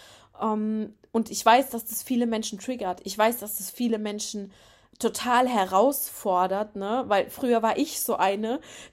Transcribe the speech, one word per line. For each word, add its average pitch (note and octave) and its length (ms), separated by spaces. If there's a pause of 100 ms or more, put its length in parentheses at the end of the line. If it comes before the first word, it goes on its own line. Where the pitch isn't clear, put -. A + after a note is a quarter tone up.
(400)
Ähm, G#3+ 540 (180)
und A3+ 200
ich - 120
weiß, B3 280
dass A#3 140
das - 180
viele A#3+ 240
Menschen A3 320
triggert. G#3+ 460
Ich - 120
weiß, A3+ 220
dass G#3 180
das - 140
viele A3+ 260
Menschen G#3 540 (480)
total B3 480
herausfordert, G3 1300
ne? G#3+ 320
Weil G3+ 220
früher A#3+ 340
war A3+ 140
ich - 240
so - 160
eine, G#3+ 420 (340)